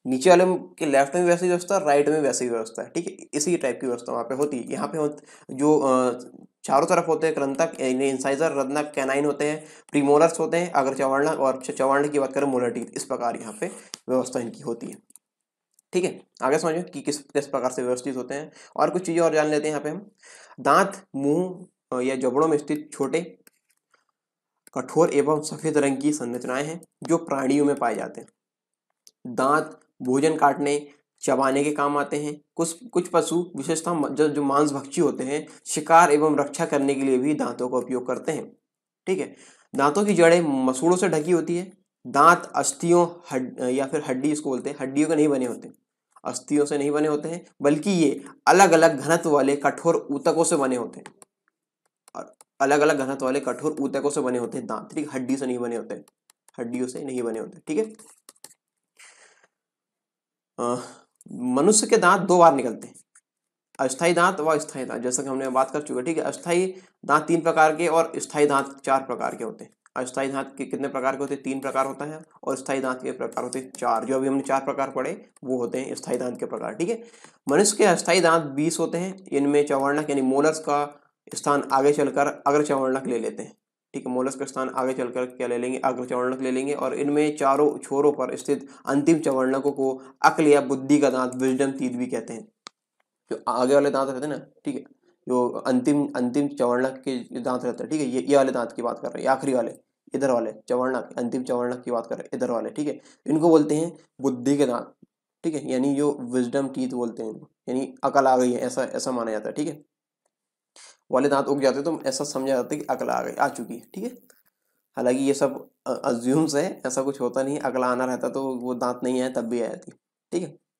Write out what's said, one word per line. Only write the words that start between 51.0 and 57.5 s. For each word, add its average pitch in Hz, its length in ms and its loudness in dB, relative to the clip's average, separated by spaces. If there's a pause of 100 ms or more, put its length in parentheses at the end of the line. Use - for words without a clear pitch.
हैं। - 140 -20 (1000)
और - 200 -14 (260)
अलग-अलग 147 380 4
घनत्व 135 260 -4
वाले 131 160 0
कठोर 139 400 -4
ऊतकों 135 300 -2
से 147 100 -2
बने 127 180 0
होते 120 200 -4
हैं 117 80 -10
दांत, 107 280 -8
ठीक 147 120 -6
है, - 80 -14
हड्डी 131 220 -2
से 135 100 -6
नहीं 123 120 -4
बने 117 180 -4
होते, 107 180 -8 (640)
हड्डियों 123 280 -4
से 127 180 -10
नहीं 131 180 -6
बने 113 160 -4
होते, 110 280 -12